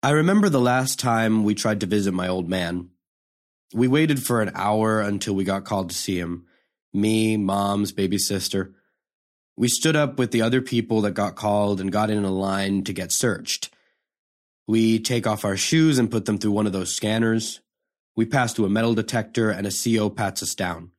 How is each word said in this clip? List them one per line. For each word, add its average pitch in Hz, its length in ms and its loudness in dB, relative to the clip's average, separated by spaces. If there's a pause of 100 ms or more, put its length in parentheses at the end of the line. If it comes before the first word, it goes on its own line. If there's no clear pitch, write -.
I 139 80 2
remember 185 360 4
the 139 140 4
last 127 380 2
time 113 440 2
we 104 120 2
tried 107 240 -2
to 101 80 -2
visit 98 260 0
my 92 140 -2
old 92 200 -2
man. 90 420 -4 (840)
We 120 140 2
waited 143 340 2
for 120 200 0
an 95 120 -2
hour 107 480 2
until 101 320 -2
we 95 100 0
got 95 220 -2
called 95 240 -2
to 95 60 -10
see 92 240 -4
him. 85 260 -8 (480)
Me, 110 420 2
Mom's 101 560 0
baby 95 280 0
sister. 95 560 -4 (800)
We 120 100 2
stood 156 280 2
up 143 240 0
with 123 100 2
the 113 140 2
other 123 180 2
people 113 400 0
that 101 140 0
got 101 200 -2
called 104 460 0
and 92 100 -2
got 107 200 0
in 104 120 0
a 95 80 0
line 98 520 -2
to 98 100 -6
get 92 180 -6
searched. - 600 -4 (960)
We 113 320 4
take 117 260 -2
off 107 180 -2
our 98 140 -2
shoes 160 400 2
and 113 140 2
put 110 140 -2
them 104 120 0
through 107 140 -2
one 107 160 0
of 98 60 -2
those 92 220 -4
scanners. 113 640 -2 (560)
We 113 120 0
pass 123 260 0
through 107 120 0
a 95 40 -2
metal 113 240 2
detector 110 560 -2
and 98 160 -4
a 101 60 -4
C 113 280 0
O 104 120 0
pats 101 320 -6
us - 100 -6
down. 87 460 -6